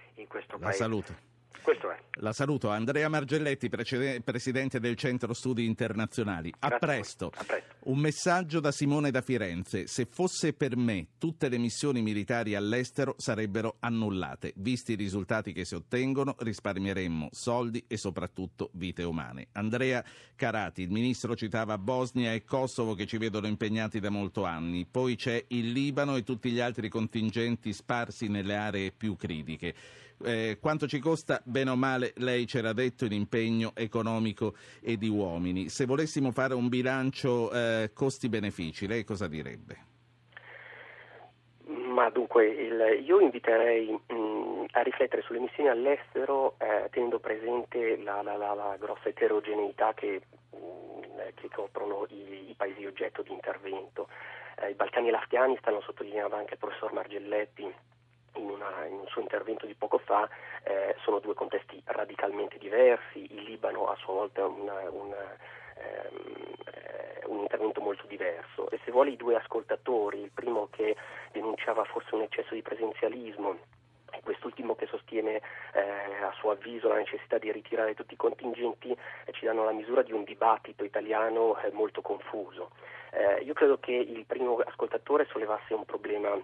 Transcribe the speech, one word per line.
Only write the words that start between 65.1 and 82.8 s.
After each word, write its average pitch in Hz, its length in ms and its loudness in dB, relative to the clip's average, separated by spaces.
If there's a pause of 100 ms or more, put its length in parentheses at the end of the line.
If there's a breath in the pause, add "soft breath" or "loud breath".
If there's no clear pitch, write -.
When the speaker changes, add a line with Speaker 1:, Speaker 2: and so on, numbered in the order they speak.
Speaker 3:
ehm, - 1400 -10 (120)
eh, - 600 -10
un 107 140 -4
intervento 104 400 0
molto 101 260 -2
diverso. 90 640 -4
E 113 140 -2
se 117 80 -4
vuole 139 180 8
i 123 60 -8
due 117 200 2
ascoltatori, 110 840 0
il 101 120 -10
primo 110 380 -2
che 107 240 2 (380 loud breath)
denunciava 110 520 0
forse - 300 -4
un 110 80 2
eccesso - 320 -4
di 110 80 -6
presenzialismo 107 960 -2 (540)
e - 100 -12
quest'ultimo - 540 -4
che - 100 -4
sostiene, 107 540 -2 (320 loud breath)
eh, 101 500 -2
a 98 160 -2
suo 107 120 2
avviso 117 380 -2
la 107 80 6
necessità 107 420 0
di 107 120 0
ritirare 107 440 -2
tutti - 200 -12
i - 40 -12
contingenti, 117 720 -2
eh, - 400 -8
ci - 140 -6
danno 113 180 4
la 110 80 4
misura 113 300 4
di 117 100 0
un 107 100 0
dibattito 107 600 4
italiano, 110 760 2
eh, 104 140 -2
molto 107 300 0
confuso. 98 680 -6 (400 loud breath)